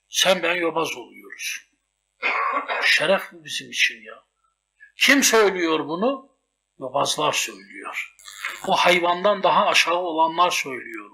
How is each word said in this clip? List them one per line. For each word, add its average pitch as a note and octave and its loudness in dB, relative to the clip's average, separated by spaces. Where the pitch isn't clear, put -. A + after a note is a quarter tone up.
Sen F3+ 0
ben E3+ -2
yobaz E3 -2
oluyoruz. - -14
Şeref F3+ 0
bu E3 -20
bizim C3+ -10
için A#2 -4
ya. A2 -18
Kim C4+ 4
söylüyor F3 2
bunu? G#3+ -4
Yobazlar C#3 -2
söylüyor. - -8
O F#3 2
hayvandan F3+ 2
daha F#3 4
aşağı E3+ 2
olanlar E3 2
söylüyor A2+ -8